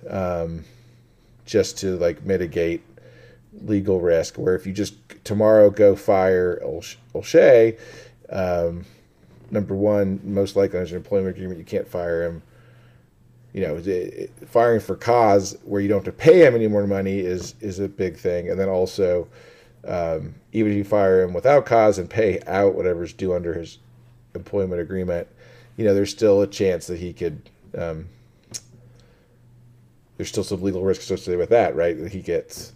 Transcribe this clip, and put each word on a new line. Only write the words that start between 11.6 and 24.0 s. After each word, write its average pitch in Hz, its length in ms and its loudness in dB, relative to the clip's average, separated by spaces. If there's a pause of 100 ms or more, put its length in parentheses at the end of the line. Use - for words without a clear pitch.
can't 98 220 -6
fire 85 360 -4
him. 82 180 -8 (1120)
You 98 80 -6
know, 78 160 -4
it, 85 100 -10
it, - 440 -6 (160)
firing 117 340 4
for 95 140 -6
cause 104 680 2
where 101 160 -4
you 98 80 -2
don't 101 160 0
have 92 120 -10
to - 40 -20
pay 165 260 10
him 123 100 6
any 113 120 2
more 104 200 0
money 98 320 -2
is, 90 420 -6
is 98 180 -10
a 98 80 -4
big 92 300 -6
thing. 87 320 -4
And 92 100 -2
then 95 80 0
also, 92 600 -2 (600)
um, 82 460 -6 (180)
even 107 200 0
if 101 60 -2
you 101 60 -2
fire 95 380 2
him 90 120 -2
without 127 320 4
cause 107 340 4
and 85 100 -8
pay 107 380 0
out 95 260 2
whatever's 85 400 -4
due 92 200 -4
under 87 200 -4
his 82 240 -12 (560)